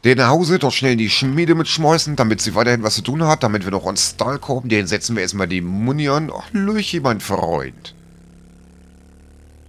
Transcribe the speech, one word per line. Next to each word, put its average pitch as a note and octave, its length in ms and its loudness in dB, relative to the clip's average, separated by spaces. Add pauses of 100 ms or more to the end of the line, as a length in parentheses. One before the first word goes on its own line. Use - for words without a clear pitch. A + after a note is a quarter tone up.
Den B2 140 6
nach B2 100 4
Hause, E3+ 320 4
dort C3 120 0
schnell C3 200 2
in A#2 60 2
die G#2+ 120 0
Schmiede D#3+ 460 2
mitschmeißen, D#3 580 0
damit A2 260 2
sie G2+ 140 -4
weiterhin A#2 300 2
was G#2+ 100 0
zu A2 80 -4
tun D3+ 220 -2
hat, D#3 180 2
damit G#2 220 0
wir G2 80 -4
noch F#2+ 140 -2
ans E2+ 240 -2
Stall C3 280 -4
kommen. B2+ 300 -6
Den G#2 180 2
setzen A2 300 -2
wir G2 60 -2
erstmal F#2 260 -4
die F2+ 140 -2
Muni A#2+ 460 -2
an. D3+ 240 0
Ach, - 200 -12
Lüchi, G3+ 480 -2
mein A#2+ 200 0
Freund. E2 760 -4 (1700)